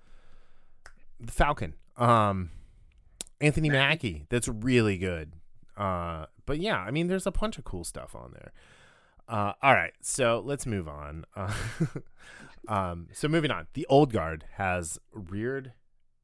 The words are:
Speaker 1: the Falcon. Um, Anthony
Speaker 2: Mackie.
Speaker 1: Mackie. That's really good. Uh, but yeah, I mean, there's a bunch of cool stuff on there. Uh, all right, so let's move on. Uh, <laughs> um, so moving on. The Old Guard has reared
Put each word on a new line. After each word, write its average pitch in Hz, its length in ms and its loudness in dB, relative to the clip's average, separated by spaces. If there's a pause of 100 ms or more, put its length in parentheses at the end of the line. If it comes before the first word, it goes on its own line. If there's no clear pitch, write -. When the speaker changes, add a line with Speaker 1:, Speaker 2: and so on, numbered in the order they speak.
(1200)
Speaker 1:
the 113 120 -10
Falcon. 143 420 0 (220)
Um, 107 560 4 (880)
Anthony 151 300 4
Speaker 2:
Mackie. 139 440 2
Speaker 1:
Mackie. 76 160 -10
That's 120 180 2
really 113 500 4
good. 85 360 -4 (420)
Uh, 87 500 -2 (200)
but 151 140 -2
yeah, 190 180 0
I 92 140 -6
mean, 165 160 0
there's 190 200 0
a 190 40 -2
bunch 214 260 0
of 127 60 -12
cool 87 200 -8
stuff - 320 -12
on 62 180 -14
there. - 180 -20 (760)
Uh, 104 340 -2
all 135 120 8
right, 85 280 2
so 117 420 2
let's 139 220 -6
move 98 220 -2
on. 73 380 -12 (100)
Uh, 101 180 -4 (580)
<laughs> - 560 -20
um, 87 440 -2
so - 160 -4
moving 151 240 2
on. 85 220 -6
The 151 140 -6
Old 147 240 8
Guard 80 420 -2
has 90 440 -2 (160)
reared 113 600 -6 (500)